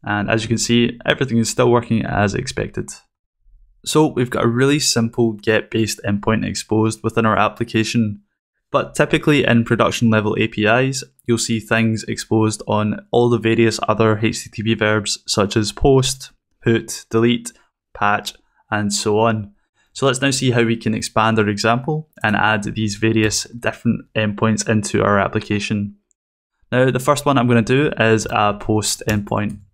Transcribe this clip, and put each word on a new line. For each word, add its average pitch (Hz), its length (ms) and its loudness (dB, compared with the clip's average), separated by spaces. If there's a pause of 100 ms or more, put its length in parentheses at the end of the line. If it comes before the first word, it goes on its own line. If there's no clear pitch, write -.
And 104 280 -4
as 110 140 0
you 110 40 -8
can 113 100 0
see, 120 480 0
everything 131 340 0
is 110 100 0
still 123 200 2
working 117 360 0
as 101 280 0
expected. - 560 -6 (960)
So 156 240 2
we've 123 220 -2
got - 160 0
a - 20 4
really 135 320 2
simple 113 540 0
get-based 110 760 -2
endpoint 101 380 -2
exposed 110 580 -2
within 113 220 -2
our 107 100 2
application, 107 880 -2 (500)
but 127 240 -2
typically 147 480 2
in 117 220 4
production 117 440 2
level 107 300 2
A 107 80 0
P 107 160 -4
Is, 131 400 0 (240)
you'll 117 100 2
see 113 220 -2
things 113 460 0
exposed 110 600 -2
on 107 460 -2
all 120 180 4
the 117 100 2
various 113 380 2 (120)
other 110 340 2
H 110 220 -2
T - 60 -20
T 107 120 -10
P 113 100 0
verbs 107 540 0
such 101 300 0
as 107 160 -2
post, - 580 0 (320)
put, - 460 -2
delete, 117 420 0 (420)
patch, - 420 -2 (360)
and 104 220 -2
so 104 260 0
on. 110 340 0 (400)
So - 120 -4
let's 131 160 0
now 139 100 0
see 131 200 0
how 117 120 2
we 113 140 0
can 113 160 -2
expand 110 460 0
our 104 100 2
example 127 600 -2 (140)
and 107 120 0
add 104 280 0
these 107 320 -4
various 110 500 0
different - 600 -4 (100)
endpoints 107 540 -2
into 104 340 0
our 101 160 2
application. 101 760 -4 (760)
Now, 127 200 2
the 127 80 -2
first 135 260 0
one 143 120 2
I'm 120 100 2
gonna 120 140 4
do 131 380 2
is 110 300 2
a 104 240 0
post 104 560 -4
endpoint. 104 500 -4 (140)